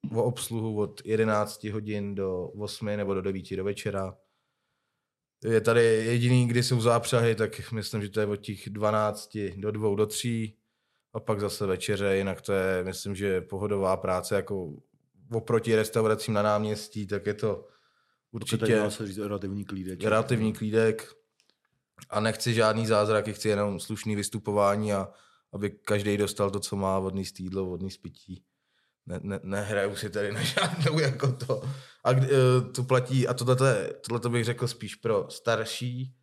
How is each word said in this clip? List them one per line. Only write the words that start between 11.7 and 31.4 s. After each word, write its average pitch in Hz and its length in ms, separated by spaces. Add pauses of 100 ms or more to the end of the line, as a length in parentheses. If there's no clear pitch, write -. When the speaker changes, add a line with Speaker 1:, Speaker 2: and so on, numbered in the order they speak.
Speaker 1:
jinak 98 240
to - 120
je, 92 320
myslím, 95 300
že 95 260
pohodová 98 560
práce, 92 380
jako 95 380 (600)
oproti 113 440
restauracím 110 580
na 104 80
náměstí, 107 640
tak 98 200
je 104 80
to 104 320 (680)
Speaker 2:
Určitě. 113 300
Speaker 1:
určitě 110 160
Speaker 2:
Dá 104 120
se 107 160
říct 95 120
relativní 101 460
klídek. 92 400
Speaker 1:
relativní 110 480
klídek. 110 560 (1040)
A 107 100
nechci 110 340
žádný 110 320
zázraky, 107 460
chci 107 160
jenom 101 320
slušný 107 360
vystupování 104 760
a 98 160 (440)
aby 101 180
každej 101 460
dostal 101 340
to, 101 100
co - 160
má, 95 220
vodný 95 260
z - 160
jídlo, 92 260
vodný 90 240
z - 60
pití. - 460 (640)
Ne, 87 160
ne, 98 200
nehraju 101 540
si 104 140
tady 101 220
na 113 100
žádnou 165 560
jako 135 340
to. - 300 (420)